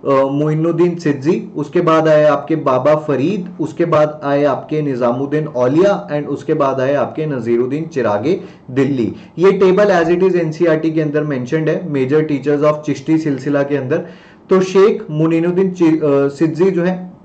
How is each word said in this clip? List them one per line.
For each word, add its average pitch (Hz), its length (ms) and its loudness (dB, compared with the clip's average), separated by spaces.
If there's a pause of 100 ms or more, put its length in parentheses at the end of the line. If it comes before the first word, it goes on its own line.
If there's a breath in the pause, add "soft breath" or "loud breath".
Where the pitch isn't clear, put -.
अ, 131 60 -2
मोइनुद्दीन 156 840 0
सिद्दी, 147 600 -2
उसके 151 240 -2
बाद 160 280 2
आए 151 160 6
आपके 151 320 0
बाबा 139 380 2
फरीद, 151 540 -2 (120)
उसके 165 240 -2
बाद 156 400 0
आए 143 200 0
आपके 143 380 -2
निजामुद्दीन 135 640 -2
औलिया 160 640 2
and 147 180 -4
उसके 143 280 -4
बाद 135 260 0
आए 135 140 0
आपके 139 320 -2
नजीरुद्दीन 123 600 -2
चिरागे 120 540 -2 (300 loud breath)
दिल्ली। 127 440 0 (240 loud breath)
ये 185 140 4
table 185 320 4
as 170 240 2
it 175 200 2
is 180 80 2
एनसीईआरटी 160 560 0
के 160 80 0
अंदर 151 220 -2
mentioned 151 460 -2
है, 170 240 -4
major 139 300 2
teachers 147 500 0
of 151 80 -4
चिश्ती 156 380 -2
सिलसिला 143 440 -2
के 143 140 -2
अंदर। 139 300 -4 (440 loud breath)
तो 185 100 4
शेख 196 500 2
मुइनुद्दीन 165 600 0
चि-, 160 340 2
अ, 139 240 2
सिद्दी 156 420 0
जो 170 120 -2
है 180 300 -4 (120)